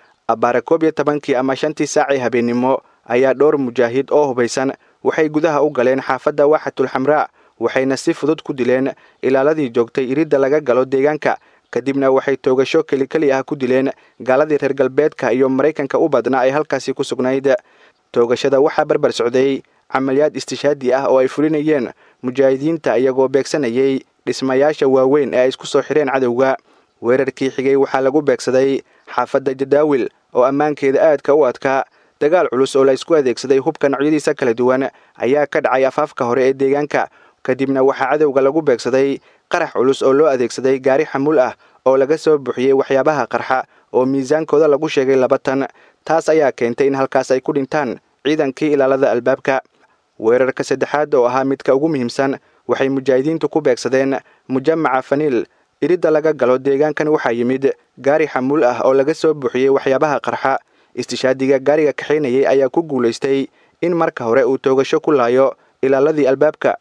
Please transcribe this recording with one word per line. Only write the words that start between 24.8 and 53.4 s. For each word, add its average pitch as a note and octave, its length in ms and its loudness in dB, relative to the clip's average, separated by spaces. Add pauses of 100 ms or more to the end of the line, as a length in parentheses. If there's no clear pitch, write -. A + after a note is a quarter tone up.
waaweyn C3 460 2
ee B2 60 2
ay B2+ 80 4
isku - 180 -8
soo C#3 160 0
xireen C#3+ 300 0
cadowga. C3 440 0 (460)
Weerarkii C3 480 0
xigay C3+ 260 0
waxaa C3+ 240 0
lagu C3+ 220 2
beegsaday C3+ 580 0 (340)
xaafadda C3 400 -2
Jadaawil C3+ 540 0 (260)
oo B2 100 2
ammaankeeda C#3 580 0
aadka D3 320 2
u D3+ 120 4
adkaa. C3+ 380 -2 (360)
Dagaal D#3 280 2
culus C3 280 0
oo C3+ 80 4
la C3+ 80 4
isku C3 240 -2
adeegsaday C3 420 0
hubka D3 300 -2
noocyadiisa D3 460 0
kala B2 200 -2
duwan B2+ 360 0 (260)
ayaa C#3 300 0
ka D#3+ 140 -2
dhacay C3 260 2
afaafka D3 380 -4
hore B2+ 240 0
ee C3+ 40 0
deegaanka. C3+ 560 -2 (340)
Kadibna C3 400 -2
waxaa C3+ 280 0
cadowga D3 300 0
lagu C#3 220 0
beegsaday C3+ 560 0 (300)
qarax E3+ 240 -4
culus B2+ 300 0
oo C3+ 100 4
loo D3+ 180 4
adeegsaday B2+ 480 -2
gaari D3 260 0
xamuul C#3+ 340 -2
ah B2 140 2 (340)
oo C3+ 100 4
laga C#3 220 0
soo D3+ 200 2
buuxiyey B2+ 340 0
waxyaabaha C3+ 540 0
qarxa - 380 -2 (280)
oo B2+ 140 2
miisaankooda D3 640 0
lagu D3+ 200 0
sheegay C3+ 280 0
laba C3 220 2
tan. C3+ 280 -4 (380)
Taas D#3+ 240 -2
ayaa D#3 240 2
keentay A#2+ 340 -2
in C#3 80 0
halkaas C3+ 360 -2
ay C3+ 100 0
ku - 120 -6
dhintaan C3+ 460 -4 (260)
ciidankii D3 480 -2
ilaalada C3+ 380 2
albaabka. C3 500 0 (600)
Weerarka B2+ 440 0
saddexaad C#3+ 500 -2
oo A#2+ 120 4
ahaa C3 180 0
midka C3+ 300 0
ugu C#3+ 140 0
muhiimsan, C3+ 500 -2 (300)
waxay C3+ 200 0
mujaahidiintu C3+ 600 0